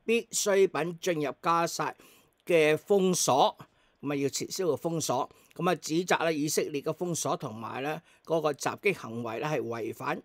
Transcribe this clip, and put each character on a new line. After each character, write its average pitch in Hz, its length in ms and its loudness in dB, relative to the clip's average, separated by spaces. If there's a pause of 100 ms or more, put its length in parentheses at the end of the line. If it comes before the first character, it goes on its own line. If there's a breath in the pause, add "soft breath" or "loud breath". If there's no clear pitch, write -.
必 226 280 2
需 190 340 4
品 165 340 -2
進 170 200 -2
入 139 200 -2
加 170 240 2
薩 156 300 -4 (500 soft breath)
嘅 156 320 6
封 185 380 4
鎖， 147 420 4 (460 loud breath)
噉 143 100 -4
啊 147 40 -2
要 139 120 0
撤 - 180 -6
銷 185 200 -4
個 156 100 2
封 165 240 -2
鎖。 131 300 -2 (240 soft breath)
噉 175 160 0
啊 175 60 2
指 160 280 -2
責 170 240 2
咧 160 100 0
以 147 80 0
色 156 160 0
列 143 200 -6
嘅 156 100 -4
封 175 220 -4
鎖 147 200 -2
同 127 200 -8
埋 117 280 -8
咧 156 200 -6 (240 soft breath)
嗰 160 160 0
個 151 100 0
襲 123 280 -4
擊 196 140 2
行 117 280 -8
為 117 160 -6
咧 151 100 -4
係 151 100 -2
違 113 360 -4
反 156 300 -6